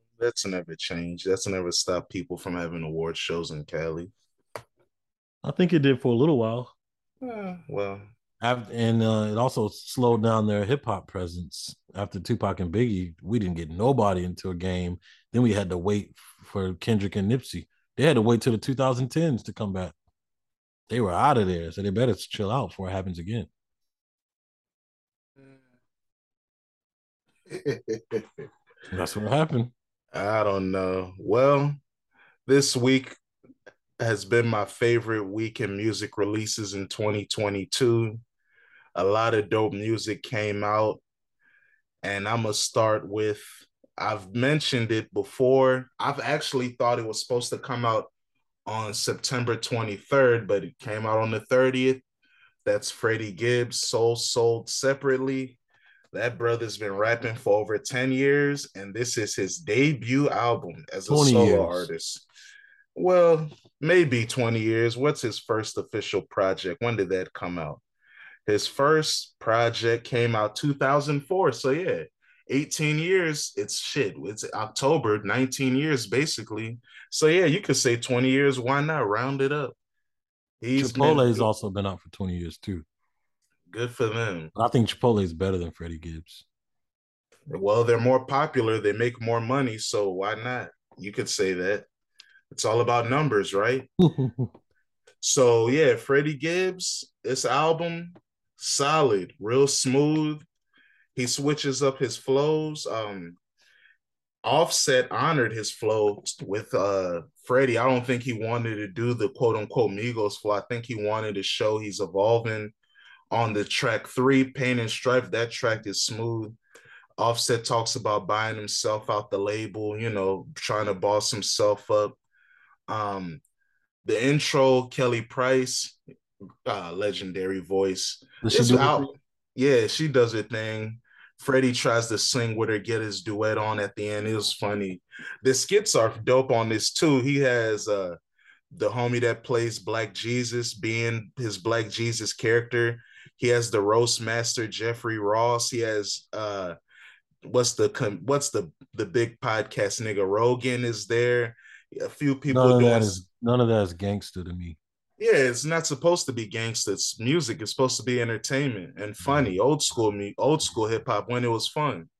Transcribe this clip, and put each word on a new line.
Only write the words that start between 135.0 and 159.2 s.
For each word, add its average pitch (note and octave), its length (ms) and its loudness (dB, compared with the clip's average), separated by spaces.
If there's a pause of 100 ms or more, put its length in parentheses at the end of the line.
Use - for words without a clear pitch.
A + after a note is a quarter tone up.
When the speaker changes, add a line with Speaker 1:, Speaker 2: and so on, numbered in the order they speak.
Speaker 1:
The C3 120 4
skits G#3 400 2
are A2+ 180 4 (100)
dope C3 280 4
on A2+ 180 2
this A2 240 0
too. D3 280 4
He C#3 180 0
has, A2+ 500 2
uh, F#2+ 280 -2 (600)
the G#2+ 140 0
homie A#2+ 320 0
that A#2 200 0
plays A#2 360 -2
Black A2 340 -4
Jesus A#2+ 640 -4
being A2+ 640 -4
his G#2+ 180 -6
Black A2+ 320 -2
Jesus A2+ 460 -4
character. A#2 640 0 (380)
He B2 120 0
has A#2 220 2
the G#2 100 2
roast A#2 400 4
master, A#2 480 -2
Jeffrey A2+ 500 -4
Ross. A#2 520 2
He A#2 100 -4
has, G#2+ 440 -2 (100)
uh, G2 400 -6 (720)
what's A#2+ 280 0
the G#2+ 160 2
com-, G#2 360 -4
what's C#3 260 0
the, F#2 200 -4 (220)
the A2+ 140 -4
big A2+ 340 -2
podcast A2 640 -2
nigga G2+ 260 -2
Rogan B2 560 2
is A#2 220 -4
there. A#2+ 500 0 (460)
A - 80 -6
few C#3 260 0
people C3 280 4
Speaker 2:
None B2+ 100 10
of B2 60 8
Speaker 1:
doing A#2+ 120 8
Speaker 2:
that A2+ 100 6
Speaker 1:
s- G#2+ 60 4
Speaker 2:
is, F#2 180 -6 (140)
none B2 220 4
of A2+ 60 4
that A2 160 4
is F2 100 -6
gangster G2 500 -6
to F2 80 -10
me. F2 240 -10 (420)
Speaker 1:
Yeah, A3 140 4
it's C3 340 4
not D#3+ 200 0
supposed E3+ 400 2
to C3+ 60 -4
be A2+ 140 -4
gangster. A2+ 460 -4
It's - 280 -4
music. A#2 400 0
It's G#2+ 120 -8
supposed C3 260 0
to A#2 40 -8
be B2 200 -2
entertainment A#2 760 -4
and G#2 160 -10
funny. C3+ 420 0